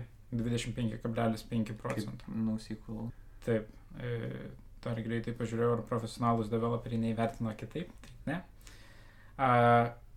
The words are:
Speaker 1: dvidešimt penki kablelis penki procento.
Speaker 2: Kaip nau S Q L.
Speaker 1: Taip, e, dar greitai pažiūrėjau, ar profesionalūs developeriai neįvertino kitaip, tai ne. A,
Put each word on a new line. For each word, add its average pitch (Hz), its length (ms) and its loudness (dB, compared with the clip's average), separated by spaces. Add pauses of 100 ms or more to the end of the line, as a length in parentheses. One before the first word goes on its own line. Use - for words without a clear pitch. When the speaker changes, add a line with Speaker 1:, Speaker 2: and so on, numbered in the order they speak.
(280)
Speaker 1:
dvidešimt 117 480 0
penki 113 220 0
kablelis 113 440 0
penki 113 320 0
procento. 113 500 -4
Speaker 2:
Kaip - 120 -6
nau 110 220 0
S - 100 -10
Q 110 80 -6 (100)
L. 113 240 -6 (300)
Speaker 1:
Taip, 110 260 2 (300)
e, 120 500 -6 (340)
dar 120 160 -4
greitai 113 380 -2
pažiūrėjau, 117 400 2
ar 117 80 0
profesionalūs 113 680 0
developeriai 117 520 0
neįvertino 113 540 0
kitaip, 147 360 -8 (100)
tai - 140 -16 (100)
ne. 151 140 -2 (960)
A, 131 160 4 (680)